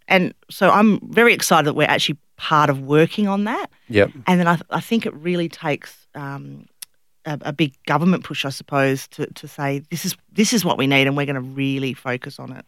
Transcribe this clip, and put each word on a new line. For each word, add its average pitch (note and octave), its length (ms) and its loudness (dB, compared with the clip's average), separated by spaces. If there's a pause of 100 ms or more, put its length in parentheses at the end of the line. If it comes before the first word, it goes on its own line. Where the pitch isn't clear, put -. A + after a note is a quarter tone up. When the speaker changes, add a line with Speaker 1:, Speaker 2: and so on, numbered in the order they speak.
Speaker 1:
And F3+ 260 2 (180)
so F#3+ 180 2
I'm G#3 300 4 (120)
very A3+ 220 4
excited D#3+ 320 2
that D3 80 0
we're D3 140 2
actually C#3+ 300 0 (200)
part D3+ 320 2
of C3+ 120 -2
working D#3 460 2
on G3 180 0
that. D4+ 240 -4 (200)
Speaker 2:
Yep. G#2 220 4 (160)
Speaker 1:
And F3+ 120 4
then F3 80 2
I, E3+ 120 2 (100)
I C#3+ 100 -4
think - 260 -2
it - 100 -6
really E3+ 340 -4
takes, - 640 -8
um, C#3 520 -14 (580)
a, D3+ 160 -6
a D3 120 -8
big D3 200 0 (120)
government D#3 380 2
push, - 220 -8
I C#3 40 -4
suppose, C3+ 600 -2
to, - 180 -8
to - 200 -18
say, C#3+ 440 -6
"This E3+ 140 -8
is, - 100 -6 (160)
this G#3+ 220 2
is G#3 120 0
what D#3 140 -2
we C3+ 80 2
need, C3+ 180 4
and C#3 100 0
we're C#3+ 120 -2
gonna C#3 120 -4
really C3+ 540 -4
focus B2+ 460 -8
on B2+ 120 -14
it." - 160 -18